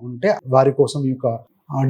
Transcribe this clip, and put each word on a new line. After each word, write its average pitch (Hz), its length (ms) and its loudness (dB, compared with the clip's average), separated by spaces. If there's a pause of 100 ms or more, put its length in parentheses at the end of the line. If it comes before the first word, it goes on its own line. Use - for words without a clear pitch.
ఉంటే 123 200 -2 (260)
వారి 135 240 4
కోసం 143 240 0
ఈ 131 100 -2
యొక్క, 131 120 -6 (460)
ఆ, 135 180 -2